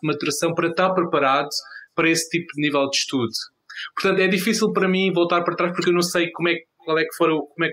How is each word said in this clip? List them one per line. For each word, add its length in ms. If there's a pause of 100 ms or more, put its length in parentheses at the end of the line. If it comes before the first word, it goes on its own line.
de 60
maturação 460
para 160
estar 220
preparado 560 (460)
para 160
esse 180
tipo 180 (100)
de 60
nível 280
de 60
estudo. 340 (640)
Portanto, 260
é 60
difícil 460
para 160
mim 240
voltar 320
para 100
trás 180
porque 180
eu 40
não 80
sei 300
como 160
é, 80 (220)
qual 200
é 60
que 120
foram, 220
como 260
é, 80